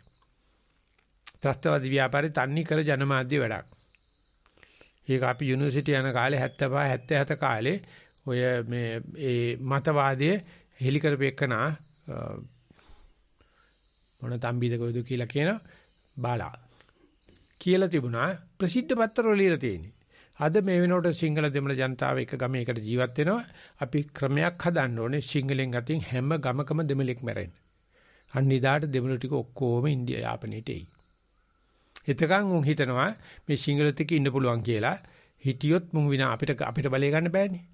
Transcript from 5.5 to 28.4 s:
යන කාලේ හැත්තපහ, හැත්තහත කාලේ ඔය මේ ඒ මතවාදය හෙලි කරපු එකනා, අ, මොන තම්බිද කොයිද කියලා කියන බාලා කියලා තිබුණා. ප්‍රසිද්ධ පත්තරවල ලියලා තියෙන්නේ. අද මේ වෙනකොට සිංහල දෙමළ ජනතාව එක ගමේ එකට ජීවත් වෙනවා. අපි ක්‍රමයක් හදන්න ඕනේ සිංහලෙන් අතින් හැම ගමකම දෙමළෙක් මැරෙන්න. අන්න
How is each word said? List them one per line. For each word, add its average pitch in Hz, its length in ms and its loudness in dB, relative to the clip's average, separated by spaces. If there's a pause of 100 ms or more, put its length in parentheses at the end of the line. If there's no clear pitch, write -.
යන 135 180 0
කාලේ 127 300 2
හැත්තපහ, 131 420 -2
හැත්තහත 139 540 0
කාලේ 131 420 0 (440)
ඔය 123 180 -2 (220)
මේ 117 380 -4 (180)
ඒ 120 400 0
මතවාදය 135 720 0 (460)
හෙලි 135 240 0
කරපු 143 240 0
එකනා, 131 420 0 (400)
අ, - 100 -10 (2000)
මොන 123 180 -6
තම්බිද 120 400 0
කොයිද 120 240 -2
කියලා 120 260 -4
කියන 147 220 0 (680)
බාලා 120 380 -4 (1080)
කියලා 185 280 4
තිබුණා. 123 400 0 (260)
ප්‍රසිද්ධ 202 400 0
පත්තරවල 226 420 2
ලියලා 180 240 4
තියෙන්නේ. 98 320 -4 (480)
අද 160 200 2
මේ 180 200 4
වෙනකොට 175 320 4
සිංහල 156 360 0
දෙමළ 139 260 0
ජනතාව 131 440 0
එක 123 160 -4
ගමේ 123 300 -2
එකට 117 160 -2
ජීවත් 123 360 -2
වෙනවා. 185 280 0 (320)
අපි 143 220 -4 (120)
ක්‍රමයක් 151 480 0
හදන්න 135 400 0
ඕනේ 131 240 -2
සිංහලෙන් 135 540 -2
අතින් 139 260 -2
හැම 127 340 -2
ගමකම 143 460 -2
දෙමළෙක් 135 400 -2
මැරෙන්න. 101 300 -6 (760)
අන්න 135 200 2